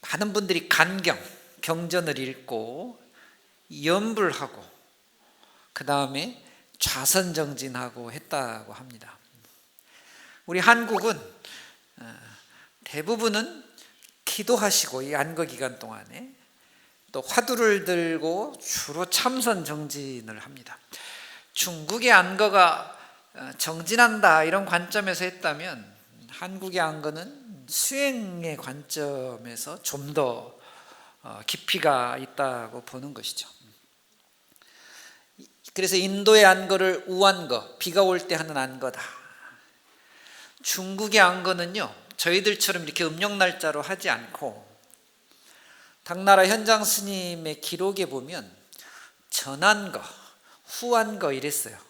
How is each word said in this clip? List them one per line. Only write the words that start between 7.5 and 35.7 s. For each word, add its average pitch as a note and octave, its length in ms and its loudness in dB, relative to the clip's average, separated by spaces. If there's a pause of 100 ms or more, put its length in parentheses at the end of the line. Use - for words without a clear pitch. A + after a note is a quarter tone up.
했다고 A#2 600 -8
합니다. A#2 440 -20 (1300)
우리 F3 140 -2
한국은, A3 600 4 (760)
어, A2+ 220 -20 (640)
대부분은 A3 840 -2 (600)
기도하시고 G3+ 760 0
이 C#3+ 140 -4
안거 D#3 300 -2
기간 B2+ 340 -8
동안에 A2 500 -16 (840)
또 C3+ 100 -6
화두를 A3 640 2
들고 E3+ 760 -2
주로 E3+ 480 -6
참선 A#3 560 0
정진을 C3+ 720 -10
합니다. C3+ 380 -20 (760)
중국의 F#3 580 0
안거가, F#3+ 880 6 (360)
어, C3 240 -14
정진한다 F3+ 840 4
이런 F#3 220 0
관점에서 F3+ 600 -2
했다면 D#3+ 720 -6 (320)
한국의 F#3 500 -8
안거는 D#3+ 880 -6
수행의 G3+ 880 -4
관점에서 C3+ 1200 -8
좀 C#3+ 320 -8
더, B2 440 -2 (680)
어, A2 220 -16
깊이가 C3 720 0
있다고 B2 680 -6
보는 C3+ 280 -14
것이죠. - 360 -10 (2250)